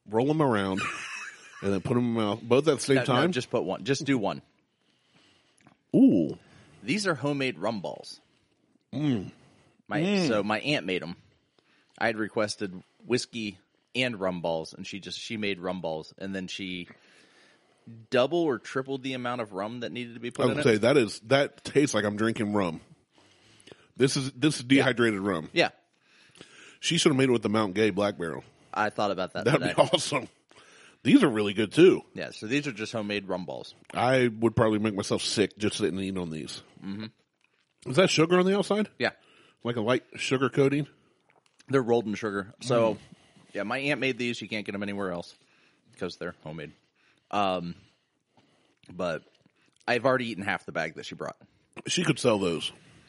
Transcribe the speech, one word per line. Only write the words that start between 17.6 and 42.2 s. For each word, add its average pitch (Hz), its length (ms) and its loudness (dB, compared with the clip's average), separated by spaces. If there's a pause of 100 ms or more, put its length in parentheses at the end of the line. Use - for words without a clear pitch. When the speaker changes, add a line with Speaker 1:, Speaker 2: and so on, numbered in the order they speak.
Speaker 2:
double 139 320 2
or 135 160 0
tripled 135 440 -6
the 135 120 -8
amount 123 260 -6
of 104 120 -10
rum 107 280 -8
that 85 120 -8
needed 120 220 -10
to 117 60 -18
be 123 100 -8
put 131 160 0
Speaker 1:
I 120 40 2
Speaker 2:
in 135 60 -2
Speaker 1:
would 147 100 -2
Speaker 2:
it. - 20 6
Speaker 1:
say 110 100 6
that 117 180 4
is, 110 300 2
that 113 380 0
tastes 143 300 2
like 104 100 0
I'm 104 120 -2
drinking 110 360 0
rum. 92 280 0 (1160)
This 139 200 2
is, 135 160 -4
this 143 240 0
is 131 60 -10
Speaker 2:
Yeah. 120 60 -6
Speaker 1:
dehydrated 120 520 4
rum. 92 320 -2
Speaker 2:
Yeah. 165 180 2 (1120)
Speaker 1:
She - 180 0
should 170 140 6
have 131 40 0
made 131 120 6
it 123 40 4
with 113 100 2
the 113 60 0
Mount 104 260 2
Gay 107 160 4
Black 101 280 0
Barrel. 78 260 -6 (280)
Speaker 2:
I 107 180 0
thought 104 200 0
about 90 240 -4
that 90 100 -6
Speaker 1:
That'd 147 160 4
Speaker 2:
today. 175 140 -2
Speaker 1:
be 165 80 6
<laughs> 135 100 -2
awesome. 147 360 -2 (760)
These 233 200 6
are 151 40 6
really 107 240 0
good, 98 200 -2
too. 147 300 8 (120)
Speaker 2:
Yeah, 73 160 -8
so - 160 -12
these 143 220 -2
are 127 40 -4
just 107 200 -10
homemade 104 360 -4
rum 92 160 -4
balls. 65 300 -12 (180)
Speaker 1:
I 123 360 2
would 113 260 2
probably 110 240 4
make 107 160 0
myself 101 280 -2
sick - 360 0
just 104 180 0
sitting 92 220 0
and 95 60 -4
eating 95 160 -4
on 85 100 -4
these. 76 320 -10 (220)
Speaker 2:
Mm-hmm. - 1040 -16
Speaker 1:
Is 131 60 -6
that 185 120 6
sugar 170 300 4
on 180 80 4
the 196 100 2
outside? 202 320 0 (100)
Speaker 2:
Yeah. 117 120 0 (540)
Speaker 1:
Like 117 120 -2
a 117 40 0
light 120 240 2 (120)
sugar 131 320 0
coating? 143 380 2 (840)
Speaker 2:
They're 131 140 2
rolled 117 240 2
in 104 80 -4
sugar. 101 460 -6